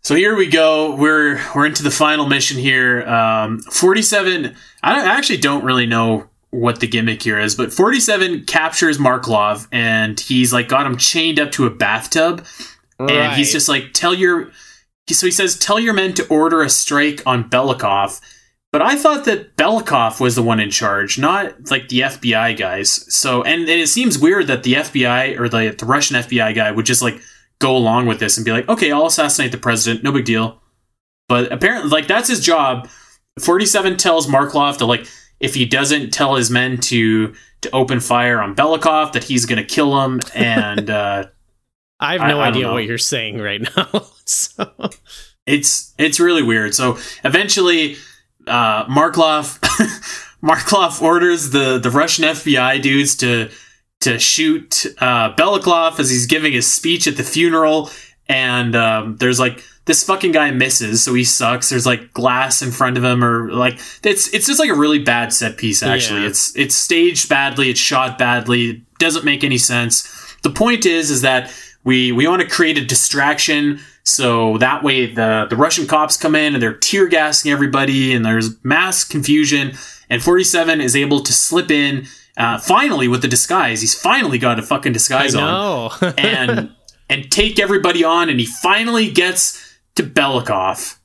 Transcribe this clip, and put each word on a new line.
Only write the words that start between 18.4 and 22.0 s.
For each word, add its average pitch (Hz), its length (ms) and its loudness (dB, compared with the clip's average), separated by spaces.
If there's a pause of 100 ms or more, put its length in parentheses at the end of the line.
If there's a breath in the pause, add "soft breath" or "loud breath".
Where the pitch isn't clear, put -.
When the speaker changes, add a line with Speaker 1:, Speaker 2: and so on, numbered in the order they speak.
Speaker 1:
But - 100 0
I 247 140 2
thought 285 300 0
that - 320 -4
Belikov 147 640 0
was 123 140 0
the 123 80 0
one 113 180 0
in 101 100 -2
charge, 101 480 -2
not, 165 500 -4
like, 131 200 -4
the 123 140 0